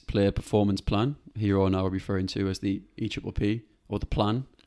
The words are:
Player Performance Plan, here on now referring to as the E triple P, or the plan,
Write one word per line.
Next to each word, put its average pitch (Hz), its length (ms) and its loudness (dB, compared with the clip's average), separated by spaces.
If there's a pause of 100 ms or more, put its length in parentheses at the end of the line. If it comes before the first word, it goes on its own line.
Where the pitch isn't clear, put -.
Player 101 260 2
Performance 101 480 0
Plan, 120 360 0 (180)
here 101 260 2
on 95 120 4
now 95 140 2
referring 95 420 -2
to 98 200 -2
as 95 120 -4
the 98 220 -2 (140)
E 110 120 -4
triple 101 240 -8
P, 107 300 0 (260)
or 104 100 -4
the - 80 -4 (100)
plan, 113 300 0 (200)